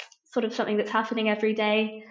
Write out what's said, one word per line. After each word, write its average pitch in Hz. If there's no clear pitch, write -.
sort 233
of 220
something 214
that's 208
happening 220
every 214
day 214